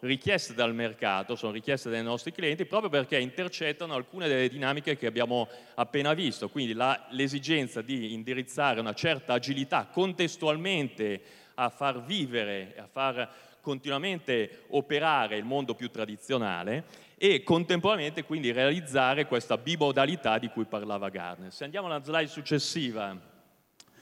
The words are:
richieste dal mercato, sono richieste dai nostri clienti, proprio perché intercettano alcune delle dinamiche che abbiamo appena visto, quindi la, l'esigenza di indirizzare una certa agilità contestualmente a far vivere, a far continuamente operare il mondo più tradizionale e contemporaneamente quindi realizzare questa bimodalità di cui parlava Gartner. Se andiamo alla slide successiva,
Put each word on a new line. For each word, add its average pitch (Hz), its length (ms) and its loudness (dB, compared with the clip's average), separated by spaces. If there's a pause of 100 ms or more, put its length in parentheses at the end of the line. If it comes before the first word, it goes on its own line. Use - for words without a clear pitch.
richieste 135 520 0
dal 117 220 2
mercato, 110 600 0
sono 110 180 -4
richieste 123 360 -2
dai 113 140 -2
nostri 120 300 -4
clienti, 165 320 -2
proprio 208 240 0
perché 143 280 2
intercettano 151 760 -2
alcune 156 340 -4
delle 127 220 4
dinamiche 139 480 -2
che 120 100 -2
abbiamo 117 400 2 (280)
appena 143 380 2
visto, 147 360 -2
quindi 123 240 -2
la, 127 380 0
l'esigenza 139 680 0
di 113 320 -4
indirizzare 123 680 0
una 107 120 -2
certa 139 400 0
agilità 135 580 0
contestualmente 160 1300 0 (340)
a 123 140 2
far 127 340 -2
vivere, 117 760 -4
a 104 140 -14
far 127 380 -2 (320)
continuamente 139 1080 -2
operare 143 640 2
il 104 80 -4
mondo 131 280 -2
più 117 160 -8
tradizionale 110 920 -2 (400)
e 196 200 6
contemporaneamente 170 800 2
quindi 151 260 0
realizzare 135 760 4
questa 120 320 0
bimodalità 139 800 2
di 117 120 -4
cui 110 160 -4
parlava 104 420 -4
Gartner. 90 460 -10
Se - 100 -12
andiamo 175 240 -6
alla 151 160 -4
slide 156 240 2
successiva, 131 920 -2 (840)